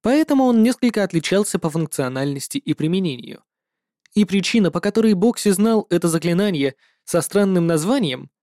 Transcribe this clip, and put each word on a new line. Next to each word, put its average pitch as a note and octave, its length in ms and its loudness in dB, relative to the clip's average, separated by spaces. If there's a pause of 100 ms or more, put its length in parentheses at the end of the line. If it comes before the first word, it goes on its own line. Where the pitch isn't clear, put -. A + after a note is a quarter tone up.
поэтому C#4+ 420 2
он A#3 200 4
несколько A#3 400 0
отличался F#3+ 560 -2
по E3 100 -4
функциональности C#3+ 880 -4
и D3+ 160 -4
применению. D#3 720 -4 (680)
И G#3 120 2
причина, G3 440 0
по E3+ 120 -4
которой A3 320 2
Бокси G#3 360 2
знал G#3 400 2
это E3+ 200 0
заклинание E3+ 640 0 (300)
со E3+ 160 0
странным F#3 460 0
названием, D#3+ 640 -2 (140)